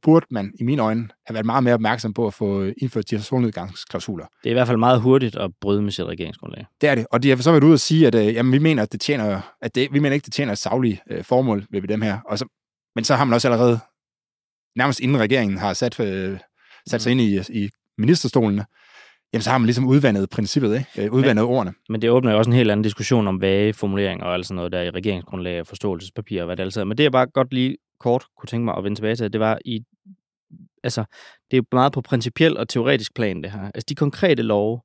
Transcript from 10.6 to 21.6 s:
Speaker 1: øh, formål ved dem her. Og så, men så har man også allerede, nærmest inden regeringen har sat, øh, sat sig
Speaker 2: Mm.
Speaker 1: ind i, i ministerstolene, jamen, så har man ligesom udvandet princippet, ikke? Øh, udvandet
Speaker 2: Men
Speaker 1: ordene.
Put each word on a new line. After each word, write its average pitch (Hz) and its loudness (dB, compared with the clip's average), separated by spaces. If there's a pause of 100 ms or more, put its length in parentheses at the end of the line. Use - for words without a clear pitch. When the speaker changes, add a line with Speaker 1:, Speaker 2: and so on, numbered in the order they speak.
Speaker 1:
øh, 92 -8
formål 117 0
ved 101 -4
dem 107 -2
her. 104 -2
Og 104 -6
så, 123 -8 (480)
men 113 -4
så 143 2
har 131 2
man 120 4
også 120 2
allerede, 120 4 (1000)
nærmest 131 0
inden 131 0
regeringen 107 0
har 98 -2
sat, 123 -4
øh, 95 -4 (500)
sat 113 -4
sig 123 2
Speaker 2:
Mm. 131 2
Speaker 1:
ind 98 0
i, 104 -4
i 98 -8 (280)
ministerstolene, 113 2 (680)
jamen, 113 -2
så 101 -4
har 131 4
man 117 2
ligesom 120 0
udvandet 127 2
princippet, 110 -2
ikke? 123 -6
Øh, 107 -4
udvandet 123 2
Speaker 2:
Men 123 0
Speaker 1:
ordene. 98 -2 (140)